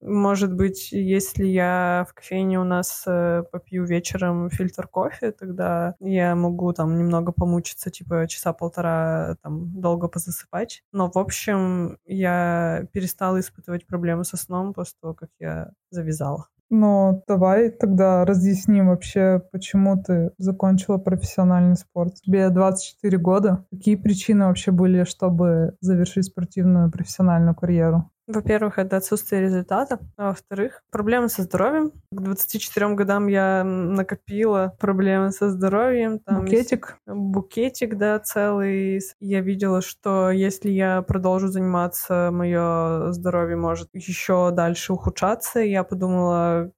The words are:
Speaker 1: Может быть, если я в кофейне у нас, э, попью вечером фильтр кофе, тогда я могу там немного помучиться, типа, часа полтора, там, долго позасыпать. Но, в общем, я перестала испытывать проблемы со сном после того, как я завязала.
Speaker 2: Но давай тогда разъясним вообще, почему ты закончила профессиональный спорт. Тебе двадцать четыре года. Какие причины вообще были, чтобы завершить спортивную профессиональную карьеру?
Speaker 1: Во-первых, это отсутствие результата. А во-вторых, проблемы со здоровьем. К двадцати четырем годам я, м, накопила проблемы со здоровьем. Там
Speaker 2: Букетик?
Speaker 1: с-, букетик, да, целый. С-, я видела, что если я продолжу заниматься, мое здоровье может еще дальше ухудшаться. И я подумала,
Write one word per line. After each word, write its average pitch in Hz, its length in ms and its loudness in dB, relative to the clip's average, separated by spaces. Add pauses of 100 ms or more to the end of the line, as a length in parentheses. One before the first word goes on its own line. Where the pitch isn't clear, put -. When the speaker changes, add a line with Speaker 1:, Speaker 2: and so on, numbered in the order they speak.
Speaker 1:
Может 202 520 0
быть, 190 380 -2
если 196 540 0
я 180 640 2
в - 40 -20
кофейне 190 460 -2
у 185 60 0
нас, 180 420 -2
э, 170 440 0
попью 180 340 -6
вечером 175 640 -2
фильтр 180 380 -6
кофе, 220 440 -4
тогда 175 680 -4
я 180 360 0
могу 175 380 0
там 160 240 0
немного 170 340 0
помучиться, 175 580 -2
типа, 165 380 -4
часа - 260 -6
полтора, 165 880 -4
там, 170 380 -10
долго 170 300 -2
позасыпать. - 840 -10
Но, 185 180 -2
в 180 80 -4
общем, 185 880 -2
я 175 880 -2
перестала 185 480 -4
испытывать - 480 -10
проблемы 175 380 -4
со - 120 -8
сном 185 360 -6
после 180 280 -10
того, 160 120 -10
как 165 160 -18 (100)
я - 320 -8 (200)
завязала. 156 560 -6 (240)
Speaker 2:
Но 196 560 4
давай 196 420 4
тогда 190 560 4
разъясним 190 600 4
вообще, 185 520 2 (120)
почему 196 500 2
ты 170 380 0
закончила 190 580 2
профессиональный 180 800 4
спорт. 175 400 -4
Тебе 190 340 2
двадцать 190 460 2
четыре 190 240 0
года. 190 520 2
Какие 208 240 2
причины 202 520 2
вообще 185 240 0
были, 180 320 4
чтобы 170 760 0
завершить 185 460 0
спортивную 175 680 2
профессиональную 170 640 2
карьеру? 165 540 2 (180)
Speaker 1:
Во-первых, 214 520 0
это 190 180 -2
отсутствие 196 460 -2
результата. 190 560 -2 (180)
А 202 120 -4
во-вторых, 202 520 -6 (100)
проблемы 233 380 0
со 196 140 -4
здоровьем. 277 480 0 (200)
К 196 100 -8
двадцати 190 360 -4
четырем 208 380 -2
годам 202 320 0
я, 190 340 2
м, 185 320 -2
накопила 196 840 -2
проблемы 196 520 2
со 202 200 -2
здоровьем. 220 640 0
Там 196 240 -4
Speaker 2:
Букетик? 226 560 -2 (100)
Speaker 1:
с-, 208 60 -12
букетик, 202 840 -4
да, 208 180 0
целый. 196 840 -2
С-, 190 200 -10
я 196 220 -2
видела, 190 420 0
что 190 480 0
если 190 400 0
я 190 320 0
продолжу 185 460 0
заниматься, 175 840 -2
мое 170 800 0
здоровье 175 460 -2
может 170 360 -4
еще 180 560 0
дальше 175 440 -2
ухудшаться. - 680 -2
И 214 80 0
я 190 140 0
подумала, 175 960 0